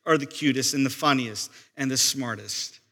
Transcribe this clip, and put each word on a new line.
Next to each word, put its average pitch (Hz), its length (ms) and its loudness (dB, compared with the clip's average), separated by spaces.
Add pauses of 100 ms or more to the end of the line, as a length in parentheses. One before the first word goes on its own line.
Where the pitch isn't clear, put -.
are 160 100 6
the 139 100 -4
cutest 135 480 0
and 135 120 2
the 127 40 -2
funniest 131 600 0 (260)
and 135 140 -4
the 131 80 -2
smartest. 113 800 -4 (120)